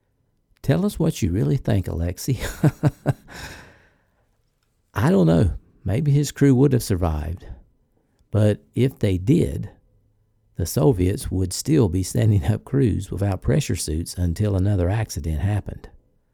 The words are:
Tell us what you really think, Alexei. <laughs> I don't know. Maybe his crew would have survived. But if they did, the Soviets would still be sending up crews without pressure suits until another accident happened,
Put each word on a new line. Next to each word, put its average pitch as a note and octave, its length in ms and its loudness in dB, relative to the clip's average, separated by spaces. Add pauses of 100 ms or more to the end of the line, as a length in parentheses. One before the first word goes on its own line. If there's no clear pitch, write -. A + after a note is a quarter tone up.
(600)
Tell E3 240 2
us G#3 120 -4
what D#3+ 240 -2
you E2 100 0
really C3+ 260 0
think, G#2 300 -2
Alexei. F2 520 -4 (240)
<laughs> D3+ 80 4 (2250)
I B2 180 2
don't F#3+ 160 4
know. D#3+ 260 4 (320)
Maybe C#3 260 0
his C#3+ 200 2
crew C#3 240 4
would C3+ 180 4
have B2 100 2
survived. E2 600 -2 (840)
But G#2+ 320 2 (120)
if A#2+ 240 0
they G2 180 2
did, G2 520 0 (840)
the F2 100 -4
Soviets G2 640 0
would F#2 220 -2
still C3+ 340 2
be F#2 160 -2
sending G#2+ 420 2
up - 200 -2
crews G2 440 0
without G2 320 -4
pressure C#3 360 0
suits D#2+ 380 -6
until F#2+ 420 0
another F#2 320 0
accident E2 500 -4
happened, - 500 -4 (440)